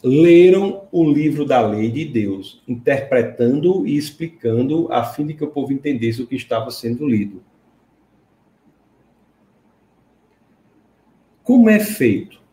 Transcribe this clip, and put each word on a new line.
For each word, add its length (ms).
leram 880
o 180
livro 360
da 200
lei 240
de 140
Deus, 640
interpretando 1200
e 80
explicando 960
a 140
fim 200
de 80
que 120
o 40
povo 220
entendesse 500
o 60
que 80
estava 340
sendo 380
lido. 340
Como 280
é 100
feito? 640